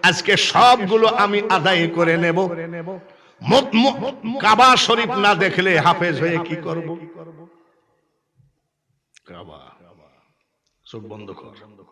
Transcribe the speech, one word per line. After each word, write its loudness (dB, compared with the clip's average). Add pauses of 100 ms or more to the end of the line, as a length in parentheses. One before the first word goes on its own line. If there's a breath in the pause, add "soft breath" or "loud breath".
আজকে 2
সবগুলো 4
আমি 0
আদায় 2
করে 0
নেব। -2 (920 soft breath)
ম-, 0
ম-, -2
কাবা 4
শরীফ 0
না 2
দেখলে 0
হাফেজ 0
হয়ে -2 (100)
কি -8
করব? -10 (2250)
কাবা, -20 (1300)
চোখ -18
বন্ধ -20
কর -20